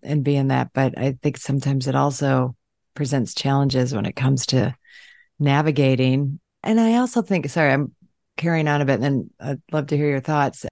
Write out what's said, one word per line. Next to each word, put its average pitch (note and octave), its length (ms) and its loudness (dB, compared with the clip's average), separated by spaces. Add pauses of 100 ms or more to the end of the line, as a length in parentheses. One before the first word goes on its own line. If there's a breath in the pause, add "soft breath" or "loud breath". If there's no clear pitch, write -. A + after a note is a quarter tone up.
and C#3+ 220 -2
be C#3+ 120 2
in C3+ 120 0
that. B2+ 240 0
But C3+ 260 0
I C3 240 -2
think C3+ 140 -2
sometimes C3+ 500 -2
it C3 80 -2
also C3+ 600 0 (380)
presents C3+ 400 -2
challenges C#3 600 0
when G#2 120 -2
it - 100 -8
comes C3 300 0
to B2+ 280 0 (640 loud breath)
navigating. C#3 1000 2 (220)
And A3 180 2
I A3+ 160 4
also B3 240 0
think, E3 300 0
sorry, D3+ 220 2
I'm C#3 220 -2 (440)
carrying D#3+ 300 0
on D3 120 2
a C#3+ 60 0
bit, C3+ 80 2
and G#2+ 80 -2
then C3+ 360 -2
I'd C3+ 220 -8 (100)
love D3 180 -2
to D3+ 100 -2
hear D3 100 0
your C#3 120 -2
thoughts. C#3+ 520 -2